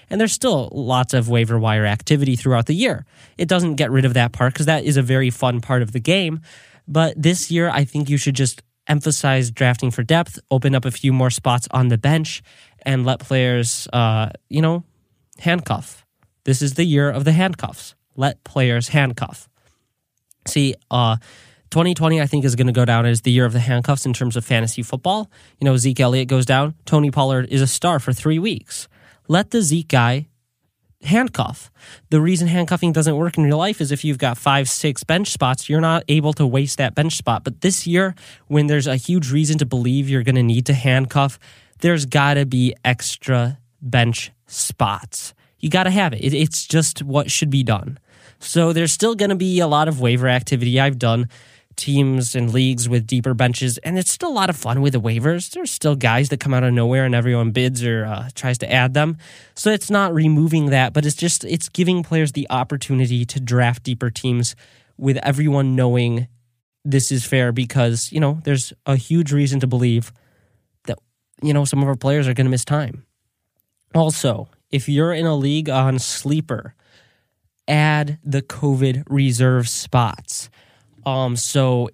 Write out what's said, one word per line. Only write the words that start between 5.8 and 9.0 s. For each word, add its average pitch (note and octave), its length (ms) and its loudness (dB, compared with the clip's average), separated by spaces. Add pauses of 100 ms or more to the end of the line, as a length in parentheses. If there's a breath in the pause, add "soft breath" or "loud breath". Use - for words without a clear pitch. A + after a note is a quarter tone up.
of G#2+ 100 -4
the A#2+ 80 -4
game. D#3+ 400 0 (480 loud breath)
But D#3+ 240 2 (100)
this F3 280 2
year, E3+ 180 0
I C#3+ 160 0
think D3 240 -4
you C#3+ 80 2
should C#3 180 0
just B2+ 280 -2 (240)
emphasize C3+ 640 0